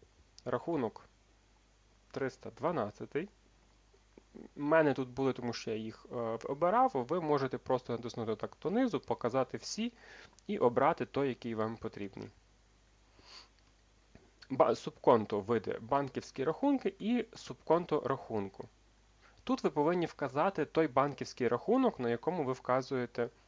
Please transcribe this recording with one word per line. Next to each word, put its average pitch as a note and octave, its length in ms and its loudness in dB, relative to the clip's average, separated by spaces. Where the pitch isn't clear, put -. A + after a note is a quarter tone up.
Рахунок B2 600 -4
триста B2+ 480 -6
дванадцятий. C#3 680 -4
У - 280 -16
мене D3+ 320 6
тут C3 140 -4
були, B2+ 240 0
тому A#2+ 200 -4
що - 180 -8
я A2+ 60 -2
їх, A2 360 -10
е, B2 40 -6
обирав. F#3 500 2
Ви C3+ 260 0
можете C#3 380 0
просто - 340 -2
натиснути A2+ 440 -4
так - 260 -8
донизу, G3+ 380 0
показати A#2+ 560 -2
всі A3+ 360 -6
і G3+ 120 -2
обрати B2+ 480 4
той, C#3 220 0
який A#2 260 -4
вам A2 220 -2
потрібний. G#2 520 -10
Ба-, B2 240 4
субконто A2+ 680 2
види G#2+ 400 -2
банківські C3 640 -4
рахунки B3 540 0
і A3+ 360 -2
субконто D#3 680 0
рахунку. A2 680 -4
Тут C3 200 -2
ви F#3 60 4
повинні D#3+ 360 2
вказати D3 580 0
той D#3+ 240 2
банківський C3 600 0
рахунок, A3+ 520 2
на A#2+ 100 2
якому D#3 340 0
ви B2+ 80 0
вказуєте B2+ 760 -2